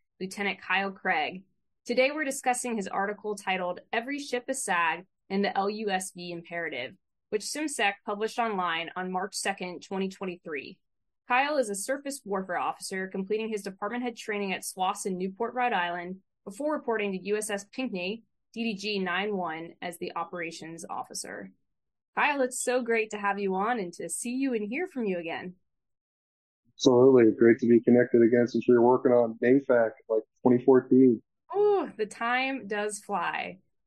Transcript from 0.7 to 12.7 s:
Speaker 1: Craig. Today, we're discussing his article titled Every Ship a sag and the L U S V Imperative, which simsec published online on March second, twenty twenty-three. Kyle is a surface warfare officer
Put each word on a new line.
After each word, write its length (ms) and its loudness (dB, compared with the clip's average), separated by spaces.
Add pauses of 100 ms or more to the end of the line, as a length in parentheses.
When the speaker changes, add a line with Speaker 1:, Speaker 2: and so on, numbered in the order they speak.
Speaker 1:
Craig. 500 -4 (420)
Today, 300 2
we're 80 -4
discussing 540 -4
his 100 -4
article 480 -4
titled 460 -4 (120)
Every 280 -4
Ship 260 -6
a 80 -2
sag 520 0 (220)
and 160 0
the 140 -2
L 100 0
U 220 -4
S 240 -4
V 160 -10
Imperative, 640 -8 (360)
which 120 -2
simsec 520 -2 (120)
published 320 -4
online 560 -2
on 160 -6
March 240 -4
second, 480 -6
twenty 260 -4
twenty-three. 680 -10 (480)
Kyle 300 2
is 120 0
a 60 -4
surface 500 -6
warfare 340 -4
officer 500 -6